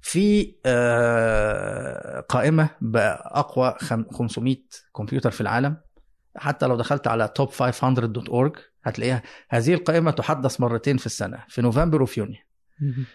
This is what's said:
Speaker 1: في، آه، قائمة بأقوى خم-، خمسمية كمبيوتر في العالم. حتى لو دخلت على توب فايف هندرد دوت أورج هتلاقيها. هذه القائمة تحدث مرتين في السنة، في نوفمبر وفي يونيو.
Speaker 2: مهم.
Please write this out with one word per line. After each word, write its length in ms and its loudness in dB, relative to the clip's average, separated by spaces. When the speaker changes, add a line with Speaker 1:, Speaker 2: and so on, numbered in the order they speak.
Speaker 1:
في، 540 2
آه، 1500 0
قائمة 500 2
بأقوى 1000 0
خم-، 320 -4
خمسمية 520 -4
كمبيوتر 360 -2
في 100 -6
العالم. 360 0
حتى 300 -2
لو 80 2
دخلت 320 -2
على 200 0
توب 220 -2
فايف 360 0
هندرد 280 2
دوت 160 -8
أورج 260 2
هتلاقيها. 400 -2
هذه 240 2
القائمة 380 2
تحدث 500 -2
مرتين 360 0
في 80 -6
السنة، 320 -6
في 140 -4
نوفمبر 400 2
وفي 180 -2
يونيو. 180 -6
Speaker 2:
مهم. 360 -4